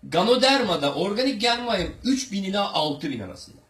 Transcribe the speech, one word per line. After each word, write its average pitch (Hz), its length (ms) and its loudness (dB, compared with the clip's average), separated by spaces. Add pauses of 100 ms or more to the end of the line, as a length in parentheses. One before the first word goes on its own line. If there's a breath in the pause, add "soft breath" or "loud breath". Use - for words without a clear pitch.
Ganoderma'da 202 920 2
organik 208 480 -2
yer 240 220 0
mayım 190 300 -2 (100)
üç 254 280 0
bin 196 120 -2
ila 196 280 -2
altı 151 380 -2
bin 117 100 -6
arasında. - 500 -14